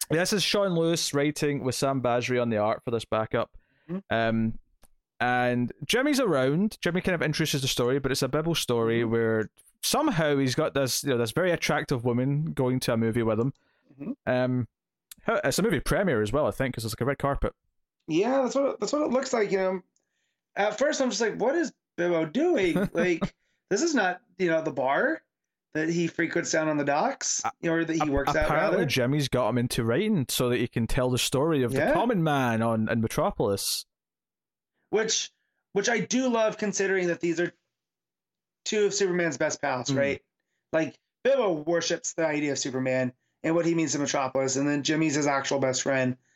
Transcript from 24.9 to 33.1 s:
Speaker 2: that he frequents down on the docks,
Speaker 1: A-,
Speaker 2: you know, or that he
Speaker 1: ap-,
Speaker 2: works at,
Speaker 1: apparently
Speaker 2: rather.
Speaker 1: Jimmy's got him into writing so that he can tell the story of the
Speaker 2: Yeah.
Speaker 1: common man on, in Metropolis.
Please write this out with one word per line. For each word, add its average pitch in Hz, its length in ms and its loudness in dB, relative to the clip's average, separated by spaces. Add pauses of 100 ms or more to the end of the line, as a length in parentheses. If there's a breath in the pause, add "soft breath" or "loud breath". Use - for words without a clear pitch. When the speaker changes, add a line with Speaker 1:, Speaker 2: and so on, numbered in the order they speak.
Speaker 2:
that 156 140 -2
he 170 200 0
frequents 165 420 -2
down 156 180 2
on 151 100 0
the 143 60 0
docks, 160 600 -2
Speaker 1:
A-, 185 60 -2 (100)
Speaker 2:
you 165 100 -2
know, 165 60 0
or 165 80 0
that 160 100 -4
he 165 80 0
Speaker 1:
ap-, 151 60 0
Speaker 2:
works 143 260 0
at, 151 120 2
Speaker 1:
apparently 160 320 2
Speaker 2:
rather. 170 80 0
Speaker 1:
Jimmy's 131 420 0
got 123 220 0
him 123 80 0
into 120 260 -2
writing 156 440 0
so 127 200 0
that 120 100 2
he 120 80 2
can 117 220 -2
tell 127 220 2
the 127 60 0
story 139 460 2
of 117 100 0
the - 60 0
Speaker 2:
Yeah. 165 140 2
Speaker 1:
common 214 320 2
man 127 360 2
on, 113 280 0
in 117 120 0
Metropolis. 117 840 -2 (1040)